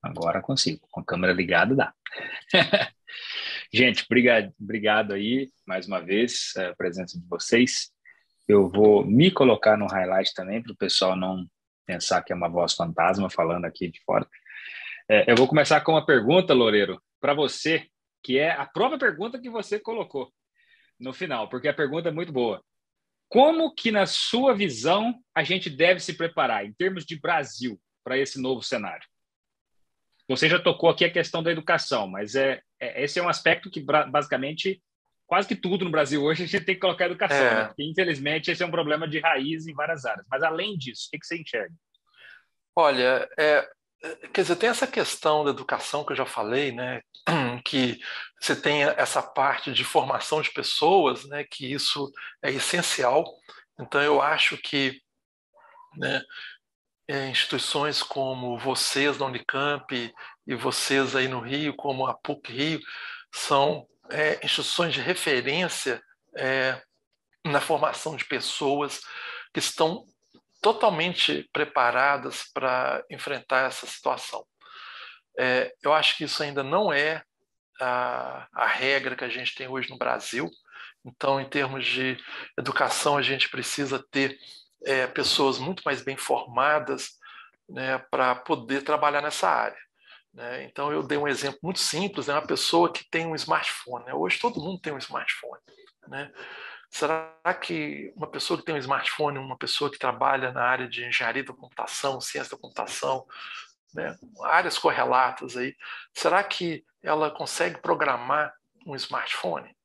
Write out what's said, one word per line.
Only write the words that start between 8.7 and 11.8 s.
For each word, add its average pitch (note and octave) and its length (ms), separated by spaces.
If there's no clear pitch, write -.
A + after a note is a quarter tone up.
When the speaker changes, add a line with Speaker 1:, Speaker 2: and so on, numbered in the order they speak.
Speaker 1:
me C3+ 260
colocar A2+ 460
no G#2 100
highlight F#2+ 480
também, G2+ 280
pro A#2 140
pessoal F#2 400
não F#2 320